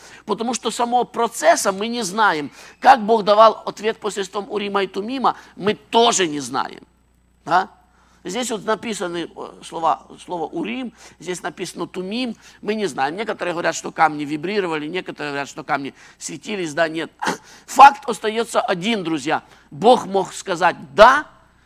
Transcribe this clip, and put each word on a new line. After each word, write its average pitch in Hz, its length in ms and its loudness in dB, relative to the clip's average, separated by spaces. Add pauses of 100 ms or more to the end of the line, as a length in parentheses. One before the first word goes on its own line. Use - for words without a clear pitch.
(260)
Потому 226 280 -4
что 220 180 -4
самого 240 320 0
процесса 233 680 0
мы 196 160 -4
не 240 160 -4
знаем. 175 460 0 (300)
Как 240 260 6
Бог 220 180 4
давал 208 420 6
ответ 208 340 -6
посредством 202 500 -6
Урима 202 340 -2
и 185 40 -4
Тумима, 208 480 -2 (200)
мы 202 200 0
тоже 226 520 2
не 147 120 -4
знаем. 123 440 -6 (640)
Да? 180 240 2 (540)
Здесь 233 280 -4
вот 208 140 -6
написаны, 180 680 -4
э, 127 200 -14 (100)
слова, 165 440 -2 (160)
слово 170 220 -8
«Урим», 226 480 -8 (260)
здесь 170 220 -8
написано 175 460 -8
«Тумим». 214 480 -6 (260)
Мы 208 140 -4
не 214 120 -4
знаем. 139 280 -4
Некоторые 196 380 -6
говорят, 165 220 -2
что 156 160 -10
камни 151 340 0
вибрировали, 160 640 -4
некоторые 165 440 -8
говорят, 139 160 -6
что - 160 -16
камни 139 300 -4 (240)
светились. 170 560 -8
Да, 160 160 2
нет. 160 220 -6 (280)
<clears throat> - 280 -20
Факт 277 420 6
остается 220 520 -2
один, 196 420 -2
друзья. 151 400 -4 (280)
Бог 202 340 4
мог 190 280 -4
сказать 170 420 -2 (200)
«да», 262 320 8 (380)